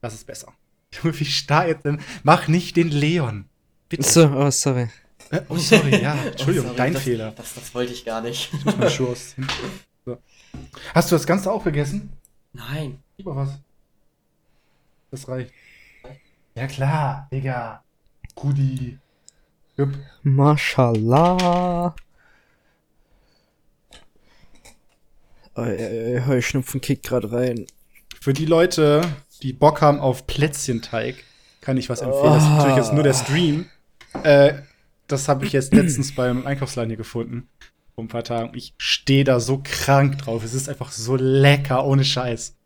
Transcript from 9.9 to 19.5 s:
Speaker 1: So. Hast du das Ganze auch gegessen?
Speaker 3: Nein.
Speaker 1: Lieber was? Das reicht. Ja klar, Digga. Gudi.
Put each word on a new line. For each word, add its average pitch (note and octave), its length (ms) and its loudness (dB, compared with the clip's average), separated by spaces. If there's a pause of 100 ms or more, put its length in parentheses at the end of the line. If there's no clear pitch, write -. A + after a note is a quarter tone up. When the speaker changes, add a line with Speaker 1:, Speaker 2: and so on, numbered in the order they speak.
Speaker 1:
So. A#2+ 140 -12 (760)
Hast - 160 2
du F3 60 4
das D3+ 100 0
Ganze F#3+ 260 0
auch A3 120 -4
gegessen? D3 480 -4 (400)
Speaker 3:
Nein. C3+ 500 -12 (140)
Speaker 1:
Lieber F#3+ 180 -12
was? C#3 160 -4 (1600)
Das C3+ 180 -14
reicht. B2+ 240 -8 (1000)
Ja B2+ 140 -8
klar, C#3 640 -4
Digga. B2 500 -8 (540)
Gudi. C3+ 640 -2 (800)